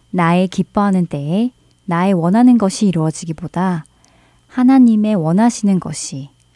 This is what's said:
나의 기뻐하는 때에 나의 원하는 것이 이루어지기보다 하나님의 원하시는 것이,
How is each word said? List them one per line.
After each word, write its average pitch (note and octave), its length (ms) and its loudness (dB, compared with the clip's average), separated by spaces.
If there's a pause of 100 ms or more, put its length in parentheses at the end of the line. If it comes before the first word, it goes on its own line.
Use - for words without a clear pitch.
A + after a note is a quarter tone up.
(100)
나의 F3+ 380 0
기뻐하는 F#3+ 580 -2
때에 E3 440 -4 (340)
나의 F3+ 300 0
원하는 G#3+ 440 4
것이 G3+ 280 0
이루어지기보다 E3 960 -4 (640)
하나님의 A#3+ 680 4
원하시는 F#3+ 640 0
것이, C#3+ 520 -10 (260)